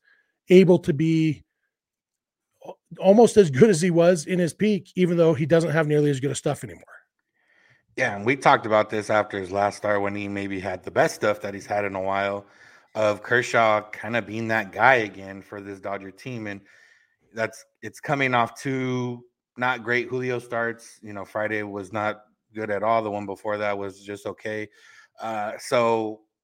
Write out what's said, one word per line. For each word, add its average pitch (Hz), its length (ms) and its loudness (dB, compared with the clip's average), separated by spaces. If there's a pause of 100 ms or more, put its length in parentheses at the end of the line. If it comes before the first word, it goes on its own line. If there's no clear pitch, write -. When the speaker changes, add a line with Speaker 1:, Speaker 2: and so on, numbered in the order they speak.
(480)
Speaker 1:
able 180 320 8
to 170 120 -2
be 160 520 0 (1200)
al-, - 120 -16 (200)
almost 208 380 6
as 185 140 8
good 196 200 6
as 156 100 2
he 180 100 2
was 170 360 4
in 180 120 -2
his 175 140 0
peak, 208 440 -2
even 180 200 2
though 165 180 4
he 147 120 -2
doesn't 165 240 2
have 156 160 2
nearly 147 240 2
as 131 100 -2
good 139 100 -2
a 131 40 -6
stuff 143 300 -6
anymore. 85 180 -16 (1120)
Speaker 2:
Yeah, 120 200 -2
and 101 100 -6
we 139 100 0
talked 135 300 2
about 107 240 2
this 107 180 -6
after 104 300 0
his 92 140 -8
last 101 240 0
start 104 260 -2
when 101 120 -4
he 101 120 -8
maybe 98 320 -8
had 92 240 -10
the 98 80 -14
best 139 240 0
stuff - 280 -2
that 101 120 -6
he's 92 120 -12
had 104 180 -2
in 98 100 -4
a 95 80 -4
while, 98 420 -2 (500)
of 107 280 0
Kershaw 113 680 2
kinda 113 300 -6
being 110 280 -8
that 107 240 -2
guy 113 240 6
again 98 460 -6
for 104 180 -16
this 98 200 -14
Dodger 98 300 -10
team. 110 380 -12
And 98 120 -10 (720)
that's, 110 300 -6 (180)
it's 110 180 -16
coming 135 340 0
off 117 260 0
two 127 640 -6 (320)
not 123 280 -4
great 120 240 -2
Julio 127 320 -6
starts. 117 640 -8
You 107 100 -16
know, 98 120 -12
Friday 107 380 -4
was 101 300 -10
not 104 320 -4 (280)
good 107 180 -8
at 101 120 -4
all. 113 200 2
The 107 80 -4
one 101 160 -6
before 104 320 -6
that 104 200 -4
was 98 220 -10
just 101 260 -12
okay. 107 420 -10 (520)
Uh, 110 380 -8
so 113 640 0 (220)